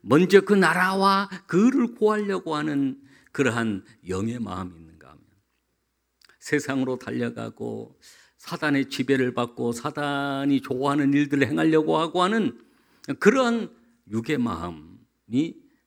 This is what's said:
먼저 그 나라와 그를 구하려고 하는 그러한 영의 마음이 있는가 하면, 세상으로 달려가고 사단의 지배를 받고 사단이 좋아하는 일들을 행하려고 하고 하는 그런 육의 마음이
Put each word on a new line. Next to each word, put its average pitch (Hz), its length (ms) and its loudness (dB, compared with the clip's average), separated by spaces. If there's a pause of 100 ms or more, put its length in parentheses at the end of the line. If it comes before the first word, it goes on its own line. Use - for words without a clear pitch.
먼저 185 400 6
그 196 120 2
나라와 190 760 2 (200)
그를 233 480 2
구하려고 202 600 -2
하는 143 460 -2 (300)
그러한 113 520 -2 (240)
영의 107 320 -4
마음이 92 360 -8
있는가 82 340 -20
하면, - 140 -20 (1160)
세상으로 135 600 -4
달려가고 117 1000 -8 (380)
사단의 143 520 -2
지배를 127 440 0
받고 120 380 -4
사단이 139 880 -2
좋아하는 139 520 0
일들을 139 340 2
행하려고 156 500 2
하고 165 240 0
하는 196 400 0 (580)
그런 233 540 2 (360)
육의 113 280 -4
마음이 92 1160 -6 (320)